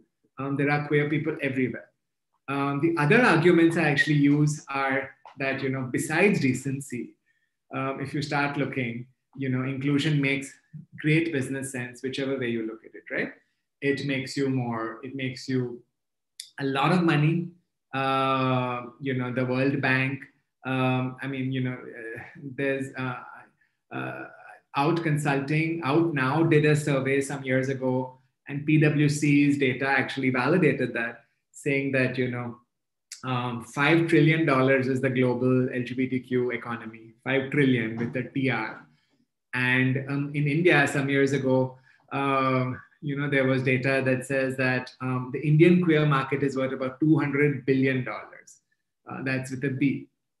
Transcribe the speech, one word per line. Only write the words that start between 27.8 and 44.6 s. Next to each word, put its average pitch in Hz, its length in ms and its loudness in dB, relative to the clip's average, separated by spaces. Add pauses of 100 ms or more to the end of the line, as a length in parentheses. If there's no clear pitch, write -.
and 139 160 -8
P 156 160 6
W 147 300 4
C's 143 480 4
data 131 300 0
actually 135 420 0
validated 127 640 2
that, 117 300 -6 (280)
saying 139 420 -2
that, 127 260 0
you 123 100 0
know, 120 300 -8 (640)
um, 123 400 -4
five 151 440 2
trillion 160 380 4
dollars 131 420 4
is 131 140 0
the 135 80 2
global 127 640 2
L 123 80 -4
G 120 140 -6
B 127 120 -2
T 131 120 -2
Q 123 320 -2
economy, 113 640 -10 (100)
five 131 260 -2
trillion 123 480 2
with 117 180 -4
a 123 140 -6
T 131 220 -2
R. 110 340 -6 (720)
And, 127 520 0
um, 143 280 -6
in 147 120 0
India, 147 400 4
some 139 220 -2
years 139 240 2
ago, 131 460 0 (320)
um, 131 680 -2 (220)
you 139 160 -6
know, 143 120 -4
there 135 160 2
was 131 180 2
data 135 420 2
that 127 200 0
says 131 320 -2
that, 127 340 -2 (100)